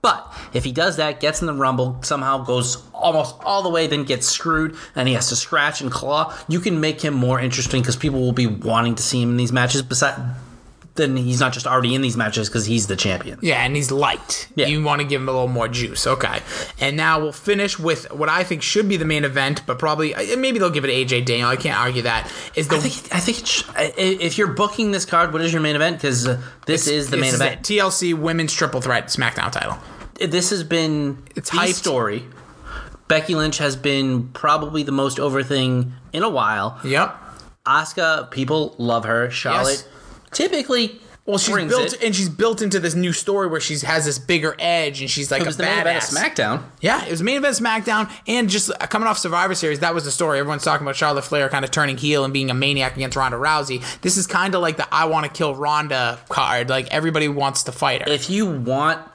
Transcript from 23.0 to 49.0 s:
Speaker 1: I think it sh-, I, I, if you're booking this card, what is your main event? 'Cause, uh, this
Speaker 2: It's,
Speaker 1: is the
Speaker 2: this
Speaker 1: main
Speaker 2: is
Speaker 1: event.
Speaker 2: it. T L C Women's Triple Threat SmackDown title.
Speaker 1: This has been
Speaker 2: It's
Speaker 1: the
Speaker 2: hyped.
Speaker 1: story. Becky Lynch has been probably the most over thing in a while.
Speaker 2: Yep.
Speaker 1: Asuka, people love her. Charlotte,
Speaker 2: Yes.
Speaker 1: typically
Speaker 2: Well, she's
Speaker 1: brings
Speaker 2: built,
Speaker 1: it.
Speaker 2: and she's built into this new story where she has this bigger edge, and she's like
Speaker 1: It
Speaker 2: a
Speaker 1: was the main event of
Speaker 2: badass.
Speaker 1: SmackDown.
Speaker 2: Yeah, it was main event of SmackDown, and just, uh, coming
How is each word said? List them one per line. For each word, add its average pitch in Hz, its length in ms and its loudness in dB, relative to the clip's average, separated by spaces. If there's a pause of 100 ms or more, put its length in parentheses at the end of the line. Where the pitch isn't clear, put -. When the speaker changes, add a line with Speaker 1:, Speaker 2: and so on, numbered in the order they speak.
Speaker 1:
I 180 60 0
think 226 220 0
it - 80 -8
sh-, - 160 0 (120)
I, - 100 0
I, - 60 -6 (280)
if 170 180 0
you're 202 80 4
booking 202 460 0
this 190 120 0
card, 170 280 2
what 160 100 0
is 165 100 2
your 160 100 2
main 151 120 2
event? 160 260 0
'Cause, 123 280 2
uh, 123 80 2 (300)
this 160 160 2
Speaker 2:
It's, 147 60 0
Speaker 1:
is 147 180 0
the 135 100 0
Speaker 2:
this 131 60 2
Speaker 1:
main 131 80 2
Speaker 2:
is 123 100 2
Speaker 1:
event. 135 140 2
Speaker 2:
it. - 100 -12
T 208 160 2
L 190 100 4
C 175 240 0
Women's 160 380 0
Triple 131 280 0
Threat 123 280 0
SmackDown - 420 0
title. - 260 -4 (440)
Speaker 1:
This 180 300 2
has 190 120 -2
been 156 560 0 (160)
Speaker 2:
It's - 160 -8
Speaker 1:
the - 60 -2
Speaker 2:
hyped. 180 180 2
Speaker 1:
story. 123 500 0 (840)
Becky 156 260 2
Lynch 156 240 0
has 143 160 0
been 131 580 0
probably 151 520 0
the 139 80 -2
most 135 260 2
over 135 240 2
thing 127 500 2 (200)
in 160 100 -2
a 226 60 2
while. 110 560 0
Speaker 2:
Yep. 139 320 0 (500)
Speaker 1:
Asuka, 156 640 2
people 143 480 -2
love 117 280 2
her. 117 240 2
Charlotte, 123 400 0
Speaker 2:
Yes. 139 140 -2 (480)
Speaker 1:
typically 262 680 0 (260)
Speaker 2:
Well, 202 120 2
she's 214 160 0
Speaker 1:
brings 175 180 2
Speaker 2:
built, 247 220 2
Speaker 1:
it. 247 80 -4
Speaker 2:
and 220 120 0
she's 185 140 2
built 220 340 0
into 196 160 2
this 165 160 0
new 175 180 2
story 196 360 0
where 160 120 -2
she 151 180 -4
has 151 260 0
this 139 140 0
bigger 156 400 0
edge, 160 420 0
and 135 100 -6
she's 139 200 -2
like 135 100 2
Speaker 1:
It 170 40 2
Speaker 2:
a - 20 0
Speaker 1:
was 156 100 -4
the - 80 0
main 165 160 2
event 165 240 2
of - 60 -6
Speaker 2:
badass. 139 40 -2 (220)
Speaker 1:
SmackDown. 120 240 0 (200)
Speaker 2:
Yeah, 214 240 2
it 160 60 -8
was 165 120 -2
main 254 160 0
event 269 200 0
of 233 80 -2
SmackDown, 220 420 0 (200)
and 226 220 2
just, 196 200 0
uh, - 160 -4
coming 220 220 0